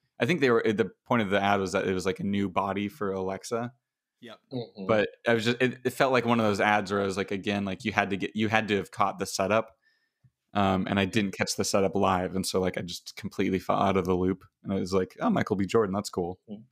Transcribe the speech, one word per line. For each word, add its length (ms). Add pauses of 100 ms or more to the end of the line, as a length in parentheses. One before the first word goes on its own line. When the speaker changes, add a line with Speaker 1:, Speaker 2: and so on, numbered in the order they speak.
(200)
Speaker 1:
I 60
think 160
they 100
were, 120
the 280 (140)
point 180
of 60
the 120
ad 180
was 140
that 140
it 60
was, 120
like, 140
a 40
new 260
body 380
for 240
Alexa. 640 (480)
Speaker 2:
Yep. 160 (140)
Speaker 3:
Mm-hmm. 360
Speaker 1:
But 220 (180)
I 60
was 120
just, 160
it, 220
it 80
felt 220
like 120
one 140
of 60
those 160
ads 300
where 100
I 40
was 120
like, 140
again, 340
like, 200
you 60
had 200
to 60
get, 180
you 120
had 220
to 80
have 140
caught 280
the 60
setup. 500 (800)
Um, 360
and 80
I 60
didn't 300
catch 240
the 80
setup 300
live. 380
And 120
so, 160
like, 160
I 40
just 360
completely 420
fell 160
out 220
of 80
the 100
loop. 300 (180)
And 80
I 80
was 140
like, 260
"Oh, 100
Michael 280
B. 80
Jordan, 280
that's 160
cool." 300 (100)
Speaker 3:
Mm. 220